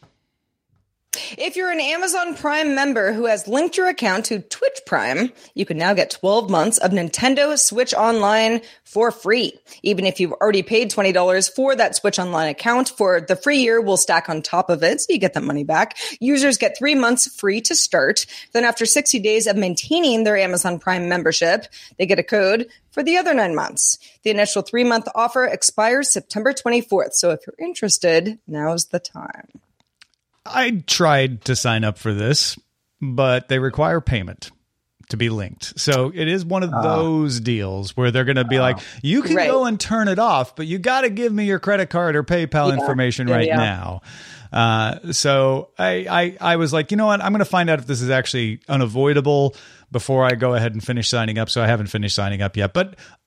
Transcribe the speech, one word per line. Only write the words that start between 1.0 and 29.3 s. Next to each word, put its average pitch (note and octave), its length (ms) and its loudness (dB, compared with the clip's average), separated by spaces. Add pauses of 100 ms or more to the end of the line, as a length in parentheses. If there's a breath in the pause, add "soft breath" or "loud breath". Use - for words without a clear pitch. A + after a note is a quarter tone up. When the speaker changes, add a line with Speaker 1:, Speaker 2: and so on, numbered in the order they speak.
Speaker 1:
If D#4+ 200 -6
you're F4+ 160 -2
an D#4+ 80 -4
Amazon E4+ 560 -4
Prime D4 400 -2
member A#3 360 0
who A#3 140 -2
has G#3+ 220 -2
linked D4 280 0
your F#4 120 2
account C#4 380 0
to G#3 160 -4
Twitch - 440 -4
Prime, D3+ 460 -2 (240 loud breath)
you F#3+ 100 -2
can E3 100 -6
now F3 160 0
get F3+ 180 0
twelve G3+ 380 0
months F#3 300 2
of F#3 140 2
Nintendo C4 680 0
Switch B3 340 0
Online A3 680 2 (240 loud breath)
for A3+ 260 0
free. G#3+ 420 0 (300 loud breath)
Even F#3+ 240 0
if F#3 140 -2
you've E3+ 140 0
already G3+ 280 2
paid A3+ 260 0
twenty G3 220 0
dollars F#3 380 2
for C4+ 260 0
that A3 220 2
Switch G3 240 0
Online E3 280 -2
account, A#3+ 420 0
for F3+ 300 2
the F3+ 140 0
free C#4+ 240 0
year A#3 220 2
will G3 160 2
stack E3+ 320 0
on D#3 120 -4
top F3+ 300 0
of D#3+ 140 0
it, A3+ 160 2
so - 120 -6
you C#4 60 2
get F#3 160 0
that - 80 -4
money C#3+ 220 -4
back. D#3+ 340 0 (220 loud breath)
Users C4+ 360 2
get - 220 -2
three C#4+ 160 0
months B3 320 2 (100)
free G#3 260 -2
to E4 120 -2
start. E3 500 2 (280 loud breath)
Then A#3 120 2
after A#3 220 0
sixty C#4+ 320 2
days G#3+ 300 0
of G3+ 80 2
maintaining A3+ 640 0
their G#3+ 140 2
Amazon F3+ 420 0
Prime F3+ 300 -2
membership, F3 580 0 (320 loud breath)
they F3+ 80 0
get F#3 140 2
a - 40 0
code G#3+ 440 2 (240 soft breath)
for C#4+ 100 -4
the D#4+ 140 2
other F4+ 180 2
nine F#3 220 0
months. - 420 -2 (240 soft breath)
The A3 80 -2
initial G3+ 320 0
three-month A#3+ 540 0
offer A#3+ 280 0
expires B3 680 0
September G#3+ 400 -2
twenty-fourth, A#3 640 0
so F3 180 2
if D#3+ 160 -4
you're - 180 -12
interested, F#3 800 0
now's D#3+ 400 -4
the F3 140 -4
time. - 480 -18 (1040)